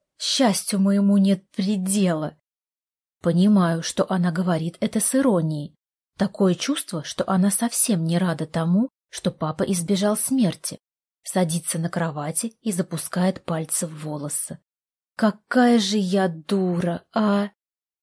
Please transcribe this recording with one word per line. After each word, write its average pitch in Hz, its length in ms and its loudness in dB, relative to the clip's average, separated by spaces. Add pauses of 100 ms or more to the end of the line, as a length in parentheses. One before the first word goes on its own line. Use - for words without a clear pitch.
(180)
счастью - 640 0
моему 202 360 4
нет 196 360 2
предела». 185 840 -2 (840)
Понимаю, 175 600 4
что - 300 -2
она 180 200 0
говорит 170 480 -2
это - 200 -2
с - 140 0
иронией. 165 600 0 (440)
Такое 190 360 2
чувство, 180 500 -6
что - 220 -4
она 190 240 2
совсем 196 540 0
не 170 140 0
рада 160 280 -2
тому, 175 440 0 (180)
что - 220 -4
папа 156 320 -4
избежал 196 540 0
смерти. - 600 0 (440)
Садится 170 580 -2
на 170 80 -2
кровати 160 720 -4
и 220 100 -6
запускает 180 760 -2
пальцы 160 440 -4
в 156 140 -14
волосы. 147 580 -8 (560)
«Какая 240 640 2
же 196 160 -2
я 190 320 0
дура, 175 840 -2
а?» 202 380 0 (520)